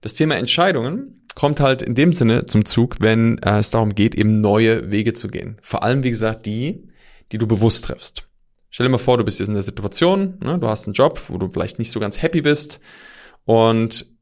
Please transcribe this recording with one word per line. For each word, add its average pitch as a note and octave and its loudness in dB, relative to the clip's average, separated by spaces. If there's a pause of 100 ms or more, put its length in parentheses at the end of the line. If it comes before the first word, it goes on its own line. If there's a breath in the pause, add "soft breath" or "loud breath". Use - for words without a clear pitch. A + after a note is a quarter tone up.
das - -10
Thema D#3 0
Entscheidungen E3 -2 (100)
kommt C#3+ 0
halt C3 2
in A#2 -4
dem D#3 4
Sinne A2+ 2
zum G#2+ 2
Zug, - 0
wenn, A2+ 2
äh, G#2 2
es G#2 0
darum G#2+ 0
geht, G#2 2
eben G#2+ 2
neue G#2+ 2
Wege A2 0
zu G2+ -10
gehen. - -12
Vor - -6
allem, C3 0
wie B2+ 0
gesagt, A2 -4
die, A#2 -8 (440 soft breath)
die A2+ -6
du A2+ 0
bewusst A2 2
triffst. - -12 (420)
Stell B2 -2
dir C3 2
mal B2+ 2
vor, B2 2
du A2+ 0
bist A2 -4
jetzt G2+ -4
in G#2+ -2
der G2+ -2
Situation, F3+ -2
ne, D#3+ -4
du C3+ -2
hast G#2+ -4
einen G#2 -8
Job, D3 2
wo F2+ -10
du F#2 -4
vielleicht F2+ -6
nicht A#2 -6
so A2 -6
ganz G#2 -4
happy D#3+ 0
bist D3 0 (680 loud breath)
und A2+ 2 (140)